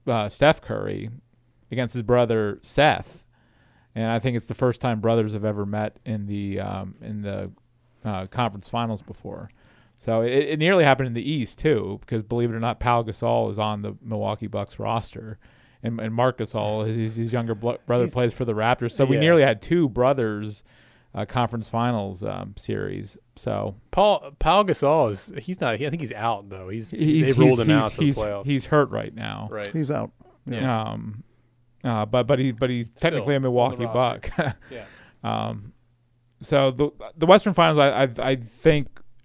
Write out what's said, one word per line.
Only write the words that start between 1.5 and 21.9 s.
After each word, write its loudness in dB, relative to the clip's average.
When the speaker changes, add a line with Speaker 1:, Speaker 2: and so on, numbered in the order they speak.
Speaker 1:
against -4
his -4
brother 2
Seth. 0
And -2
I 0
think -2
it's -8
the -6
first 0
time -2
brothers 2
have -4
ever -2
met -4
in -6
the, -4
um, -8
in -10
the, -8
uh, -6
conference -4
finals -4
before. -14
So 0
it, 2
it 2
nearly 6
happened 4
in -6
the -4
East, -4
too, 0
because -4
believe -2
it -6
or -6
not, -2
Pau 2
Gasol -2
is -6
on -2
the -10
Milwaukee -4
Bucks -8
roster. -6
And, -6
and -6
Marc 0
Gasol, -4
his, -2
his -4
younger -2
blo-, -2
brother, 2
Speaker 2:
He's -4
Speaker 1:
plays 2
for -4
the 0
Raptors. 0
So 2
we 4
Speaker 2:
Yeah. 2
Speaker 1:
nearly 8
had 4
two 2
brothers, 0
uh, -4
conference -2
finals, -2